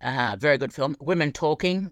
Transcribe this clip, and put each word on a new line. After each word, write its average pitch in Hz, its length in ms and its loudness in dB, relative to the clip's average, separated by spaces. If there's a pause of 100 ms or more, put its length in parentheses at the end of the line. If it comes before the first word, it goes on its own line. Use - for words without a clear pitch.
Uh, 123 360 -2
very 139 200 4
good 131 160 -4
film. 139 260 -2
Women 151 320 0
Talking, 180 600 0